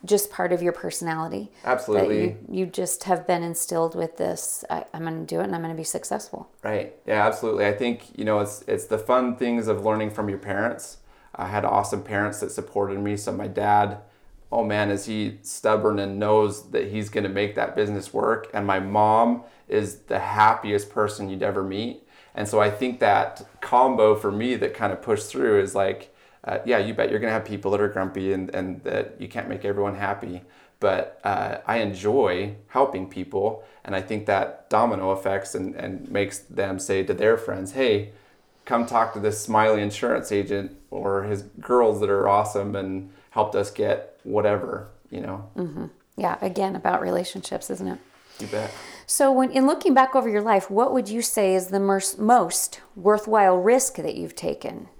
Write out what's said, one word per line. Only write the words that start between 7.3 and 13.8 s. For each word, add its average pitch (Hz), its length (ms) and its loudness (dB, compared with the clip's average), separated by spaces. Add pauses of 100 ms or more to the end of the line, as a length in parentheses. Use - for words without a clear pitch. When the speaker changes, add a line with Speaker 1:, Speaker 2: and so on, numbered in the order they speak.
Speaker 2:
I 104 60 2
think, 120 460 -4
you 107 60 -6
know, 107 160 2
it's, - 260 -6
it's 104 200 -2
the 110 120 -2
fun 127 380 0
things 120 320 -2
of 101 160 0
learning 107 280 0
from 107 180 -4
your 95 80 -4
parents. 101 600 -6 (360)
I 90 140 -8
had 104 180 -2
awesome 101 360 0
parents 104 380 -2
that - 100 -6
supported 98 480 -4
me. 101 200 -2
So - 140 -6
my 104 140 -6
dad, 104 520 2 (520)